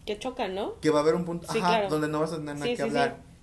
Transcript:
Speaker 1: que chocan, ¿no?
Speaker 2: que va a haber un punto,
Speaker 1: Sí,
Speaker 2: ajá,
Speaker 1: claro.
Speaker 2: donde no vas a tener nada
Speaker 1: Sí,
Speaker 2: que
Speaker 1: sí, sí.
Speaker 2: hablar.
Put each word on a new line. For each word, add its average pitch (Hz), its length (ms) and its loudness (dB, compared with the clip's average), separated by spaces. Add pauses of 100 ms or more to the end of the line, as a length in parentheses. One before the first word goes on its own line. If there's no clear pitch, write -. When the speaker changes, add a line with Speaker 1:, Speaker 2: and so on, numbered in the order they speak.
Speaker 1:
que 208 140 -6
chocan, 226 340 -4
¿no? 254 280 -4
Speaker 2:
que 156 100 4
va 147 80 4
a - 20 2
haber 160 140 4
un 180 100 0
punto, 170 260 -6
Speaker 1:
Sí, - 80 0
Speaker 2:
ajá, 185 100 2
Speaker 1:
claro. 190 200 4
Speaker 2:
donde 151 200 0
no 151 100 -2
vas 160 140 0
a 160 40 -4
tener 147 180 -6
nada 143 120 -6
Speaker 1:
Sí, 240 80 0
Speaker 2:
que 151 80 -2
Speaker 1:
sí, - 0 -
sí. - 60 0
Speaker 2:
hablar. 143 280 0 (260)